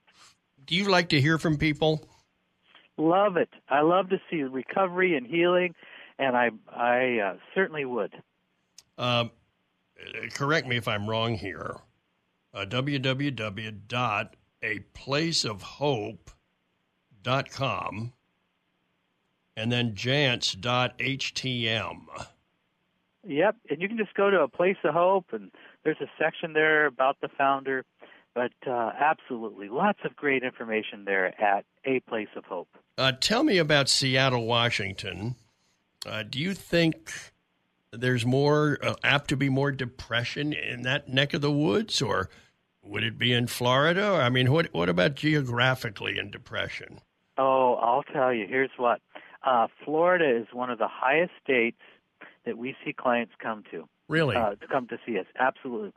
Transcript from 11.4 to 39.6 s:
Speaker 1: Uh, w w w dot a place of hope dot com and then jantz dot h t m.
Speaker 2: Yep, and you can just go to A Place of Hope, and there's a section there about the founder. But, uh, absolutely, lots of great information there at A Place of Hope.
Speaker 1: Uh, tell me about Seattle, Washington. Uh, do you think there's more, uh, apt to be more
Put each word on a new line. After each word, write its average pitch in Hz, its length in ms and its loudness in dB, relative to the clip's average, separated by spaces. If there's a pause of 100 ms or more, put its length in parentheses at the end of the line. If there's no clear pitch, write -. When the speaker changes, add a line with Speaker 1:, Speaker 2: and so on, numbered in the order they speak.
Speaker 1:
Uh, 98 120 -6
w 131 320 -2
w 135 320 -2
w 110 420 -8
dot 107 640 -4 (280)
a 110 160 -4 (140)
place 156 520 -2
of 107 160 -8
hope 117 680 -4 (920)
dot 135 300 -2
com 104 640 -6 (1400)
and 113 160 -2
then 120 220 0
jantz 123 640 0
dot 123 400 -2
h 135 360 -6
t 123 340 -4
m. 92 380 -4 (1200)
Speaker 2:
Yep, 185 300 0 (120)
and 156 120 -6
you 202 60 -2
can 226 100 -8
just 208 180 -4
go 202 160 2
to 185 100 6
A 139 60 2
Place 180 360 0
of 156 120 0
Hope, 180 380 2
and 104 180 -12 (320)
there's 156 180 -2
a 135 160 -8
section 160 360 -2
there 156 340 4
about 135 340 0
the 147 60 -4
founder. 135 580 0 (480)
But, 123 200 -2 (140)
uh, 120 320 -2
absolutely, 113 680 -2
lots 175 380 0
of 151 100 -10
great 135 280 0
information 110 640 -6
there 95 360 0
at 101 240 2 (200)
A 131 160 0
Place 107 340 -6
of - 100 -14
Hope. 87 240 -10 (280)
Speaker 1:
Uh, 131 220 2
tell 233 240 2
me 269 140 4
about 147 320 4
Seattle, 131 560 2
Washington. 110 920 -2 (720)
Uh, 110 160 -6
do 113 180 -8
you 185 140 -2
think - 800 0 (600)
there's 120 360 0
more, 147 560 4
uh, 113 100 0 (100)
apt 135 260 2
to 147 60 0
be 139 140 2
more 135 220 0